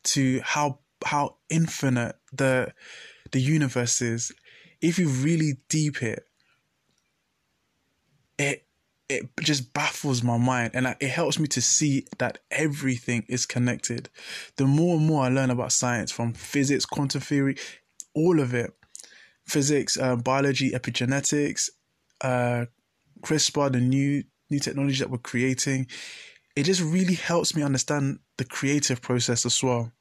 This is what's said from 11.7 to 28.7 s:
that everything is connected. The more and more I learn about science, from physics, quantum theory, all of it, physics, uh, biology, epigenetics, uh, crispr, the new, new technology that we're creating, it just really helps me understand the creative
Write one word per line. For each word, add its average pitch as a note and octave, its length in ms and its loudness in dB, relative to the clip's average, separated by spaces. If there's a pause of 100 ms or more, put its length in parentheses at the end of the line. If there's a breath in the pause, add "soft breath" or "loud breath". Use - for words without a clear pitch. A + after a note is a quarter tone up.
that - 220 -4 (100)
everything C3+ 800 -2
is B2 180 -2
connected. B2 640 -4 (460 loud breath)
The C3+ 100 2
more D#3+ 320 4
and D#3 80 4
more D3+ 200 4
I B2+ 40 2
learn C3 220 2
about A#2+ 220 -2
science, A#2+ 380 0
from A#2 220 -4
physics, C#3 520 0
quantum C#3 360 -4
theory, C#3 360 0 (580 loud breath)
all D#3+ 240 4
of B2 140 0
it, A#2 180 -2 (760 loud breath)
physics, C#3+ 520 0
uh, B2+ 180 0
biology, C3+ 560 2
epigenetics, C3+ 1000 -2 (520)
uh, B2 440 0 (560)
crispr, C#3+ 500 2
the B2+ 100 2
new, C#3 420 2 (260)
new C#3+ 100 0
technology C#3 400 -2
that - 100 -2
we're B2+ 80 -4
creating, C3 680 0 (680 loud breath)
it C#3+ 80 2
just F3+ 180 2
really F3 340 2
helps E3 400 0
me D3+ 60 0
understand C#3 580 0 (180)
the C3 80 -2
creative C#3 560 0